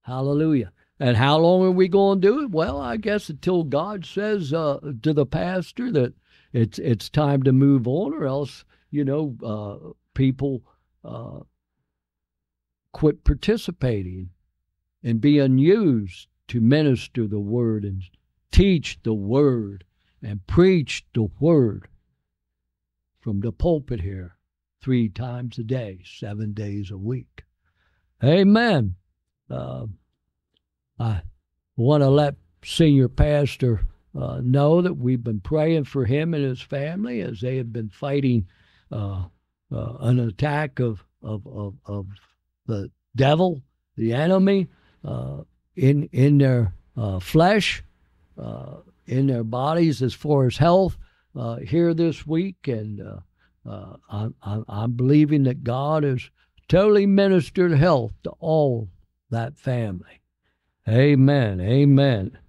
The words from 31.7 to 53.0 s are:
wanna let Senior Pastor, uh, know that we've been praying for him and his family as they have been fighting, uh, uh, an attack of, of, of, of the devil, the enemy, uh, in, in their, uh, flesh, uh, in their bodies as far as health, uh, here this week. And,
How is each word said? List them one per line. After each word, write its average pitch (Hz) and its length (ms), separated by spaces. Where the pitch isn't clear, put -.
wanna 139 360
let 143 240
Senior 139 460
Pastor, 143 800
uh, 131 280
know 147 400
that 180 100
we've 123 300
been 110 160
praying 151 460
for 131 200
him 156 300
and 143 80
his 131 180
family 190 600
as 117 200
they 127 160
have 117 160
been 110 160
fighting, 135 560
uh, 98 320
uh, 123 300
an 123 180
attack 143 600
of, 113 240
of, 107 240
of, 101 260
of 101 180
the 101 240
devil, 147 460
the 113 160
enemy, 190 540
uh, 67 340
in, 143 360
in 143 260
their, 123 360
uh, 101 240
flesh, 180 640
uh, 57 400
in 135 220
their 120 160
bodies 135 580
as 127 120
far 143 320
as 120 120
health, 175 400
uh, 117 220
here 165 360
this 165 320
week. 165 420
And, 107 340